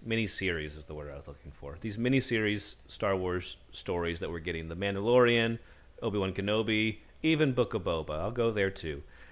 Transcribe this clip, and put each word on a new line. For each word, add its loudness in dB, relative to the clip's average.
mini 0
series -2
is -14
the -10
word -10
I -12
was -16
looking -14
for. -12
These -6
mini 4
series 0
Star 0
Wars -2
stories -2
that -4
we're -6
getting: -4
The -8
Mandalorian, 4
Obi-Wan 0
Kenobi, 2
even 4
Book 2
of -2
Boba. -2
I'll -2
go 2
there 2
too. -6